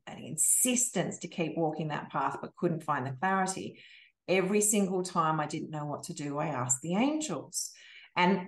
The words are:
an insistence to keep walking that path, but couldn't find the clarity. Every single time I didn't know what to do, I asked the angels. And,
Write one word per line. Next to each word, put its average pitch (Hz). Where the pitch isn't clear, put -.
an 139
insistence -
to -
keep 165
walking 156
that 143
path, 139
but -
couldn't 170
find 139
the 135
clarity. 190
Every 190
single 196
time 160
I 151
didn't 156
know 151
what 143
to 170
do, 143
I 156
asked 127
the 165
angels. 247
And, 185